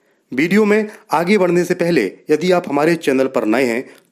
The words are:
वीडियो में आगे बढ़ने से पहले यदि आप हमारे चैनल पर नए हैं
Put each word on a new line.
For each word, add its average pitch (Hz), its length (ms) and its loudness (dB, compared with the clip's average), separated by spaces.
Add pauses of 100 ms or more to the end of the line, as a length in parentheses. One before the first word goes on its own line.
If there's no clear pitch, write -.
(320)
वीडियो 175 320 2
में 214 240 0 (240)
आगे 175 260 2
बढ़ने 175 260 0
से 175 100 -2
पहले 170 300 0 (260)
यदि 151 220 0
आप 175 160 0
हमारे 147 280 0
चैनल 135 300 0
पर 127 200 -4
नए 117 180 0
हैं 113 200 -2 (280)